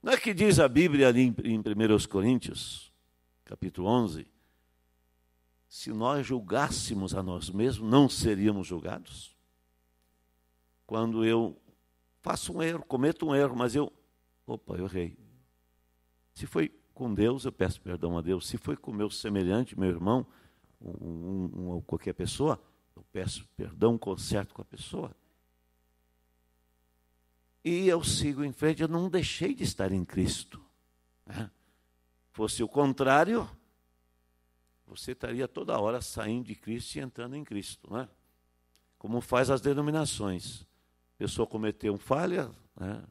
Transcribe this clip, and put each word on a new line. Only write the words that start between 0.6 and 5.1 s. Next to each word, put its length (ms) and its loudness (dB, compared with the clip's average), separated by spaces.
Bíblia 400 8
ali 140 8
em, 120 4
em 180 0
primeira 340 4
Coríntios, 880 -2
capítulo 440 -6
onze, 380 2